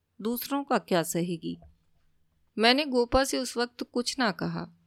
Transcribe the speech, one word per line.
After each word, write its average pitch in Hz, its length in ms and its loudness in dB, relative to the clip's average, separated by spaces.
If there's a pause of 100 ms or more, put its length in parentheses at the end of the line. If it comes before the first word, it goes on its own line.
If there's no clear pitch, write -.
(220)
दूसरों 240 420 -2
का - 140 2
क्या 175 260 2
सहेगी?" 170 540 -4 (1000)
मैंने 247 280 4
गोपा 254 380 2
से 269 140 -2
उस 247 200 -4
वक्त 240 260 -4
कुछ - 360 -2
ना 226 120 2
कहा, 170 420 -6 (140)